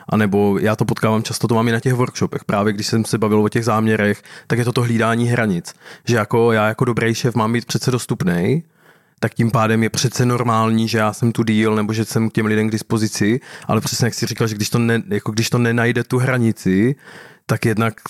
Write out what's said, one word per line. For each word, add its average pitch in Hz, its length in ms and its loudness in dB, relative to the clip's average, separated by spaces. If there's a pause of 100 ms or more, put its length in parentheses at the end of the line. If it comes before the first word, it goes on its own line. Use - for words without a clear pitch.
anebo 101 500 2
já 107 160 0
to 113 100 0
potkávám 110 380 0
často, - 240 -4
to 117 80 0
mám 113 120 2
i 117 40 0
na 113 80 0
těch 127 140 0
workshopech, - 520 -4
právě 104 280 0
když 104 140 -6
jsem 113 180 0
se - 120 -2
bavil 107 280 2
o 107 40 0
těch 117 160 -2
záměrech, 110 580 0 (240)
tak 117 120 -2
je 120 60 0
to 123 60 -2
to 123 100 0
hlídání 117 460 0
hranic, 113 460 -2 (320)
že 120 100 2
jako 117 360 2
já 107 160 2
jako 110 180 0
dobrý 113 300 0
šéf 117 200 -2
mám 113 180 0
být 120 120 -2
přece - 260 -4
dostupnej, 110 720 0 (600)
tak 113 100 -2
tím 117 180 0
pádem 113 320 2
je 107 60 0
přece - 360 -2
normální, 113 600 0
že 110 100 -2
já 107 160 0
jsem 117 180 -2
tu 113 120 0
díl, 107 320 2
nebo 107 180 0
že 107 120 0
jsem 113 240 0
k - 40 -10
těm 110 120 0
lidem 107 220 2
k 107 40 -4
dispozici, 110 680 0 (280)
ale 110 140 0
přesně - 240 -2
jak 107 80 0
jsi - 120 -6
říkal, 113 220 -2
že 110 80 -6
když 104 140 -4
to 120 100 0
ne-, 117 280 2
jako 104 240 -4
když 110 180 -4
to 120 80 2
nenajde 117 460 2
tu 127 140 -2
hranici, 120 800 2 (500)
tak - 200 0
jednak 113 280 0 (160)